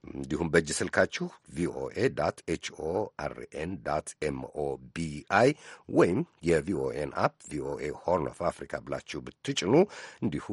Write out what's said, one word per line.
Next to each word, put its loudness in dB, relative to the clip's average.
እንዲሁም -2
በእጅ 4
ስልካችሁ 2
ቪኦኤ -4
ዳት 0
ኤች -2
ኦ -2
አር -6
ኤን -6
ዳት -2
ኤም -2
ኦ -2
ቢ -6
አይ 8
ወይም 6
የቪኦኤን 0
አፕ 2
ቪኦኤ -6
ሆርን 0
ኦፍ -10
አፍሪካ -4
ብላችሁ -8
ብትጭኑ -2
እንዲሁ -4